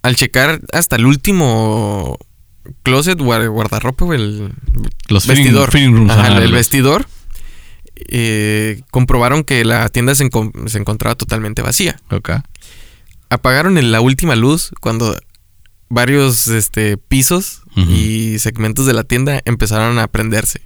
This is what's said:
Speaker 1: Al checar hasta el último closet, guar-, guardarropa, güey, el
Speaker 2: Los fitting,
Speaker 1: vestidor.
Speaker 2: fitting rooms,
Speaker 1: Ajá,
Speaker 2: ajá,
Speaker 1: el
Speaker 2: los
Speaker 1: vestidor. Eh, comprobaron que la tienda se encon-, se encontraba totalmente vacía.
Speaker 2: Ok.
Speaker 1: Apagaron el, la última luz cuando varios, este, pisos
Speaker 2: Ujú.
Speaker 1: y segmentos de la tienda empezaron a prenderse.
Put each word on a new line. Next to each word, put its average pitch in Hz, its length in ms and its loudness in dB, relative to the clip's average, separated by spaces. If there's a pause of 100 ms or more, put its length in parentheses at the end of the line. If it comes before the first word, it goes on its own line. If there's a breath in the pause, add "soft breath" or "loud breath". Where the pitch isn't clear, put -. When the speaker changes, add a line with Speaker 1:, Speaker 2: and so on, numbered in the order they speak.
Speaker 1:
Al 127 140 0
checar 135 460 0 (120)
hasta 165 220 0
el 113 100 2
último 113 1120 0 (680)
closet, 151 360 2
guar-, 117 300 0
guardarropa, 110 560 -2
güey, 165 140 0
el 104 320 -4 (580)
Speaker 2:
Los 101 160 2
fitting, 135 180 4
Speaker 1:
vestidor. 131 280 4
Speaker 2:
fitting 135 240 6
rooms, 110 160 6
Speaker 1:
Ajá, 107 160 6
Speaker 2:
ajá, 101 100 4
Speaker 1:
el 95 80 4
Speaker 2:
los 90 60 2
Speaker 1:
vestidor. 139 560 2 (1000 soft breath)
Eh, 107 800 -2
comprobaron 127 540 2
que 127 200 0
la 113 260 0
tienda 123 260 0
se 135 120 2
encon-, 110 400 -4
se 110 120 -6
encontraba 107 360 -4
totalmente 110 460 -6
vacía. 143 380 -2 (100)
Speaker 2:
Ok. 98 220 -6 (960 soft breath)
Speaker 1:
Apagaron 139 480 2
el, 123 140 2
la 113 100 2
última 135 340 2
luz 135 440 0
cuando 113 360 -4 (720)
varios, 123 600 0
este, 107 500 -2
pisos 135 640 -2 (160)
Speaker 2:
Ujú. 87 140 2
Speaker 1:
y 110 480 0
segmentos 110 480 -2
de 131 60 2
la 113 100 0
tienda 135 420 -2
empezaron 113 540 0
a 110 80 -2
prenderse. 107 580 -4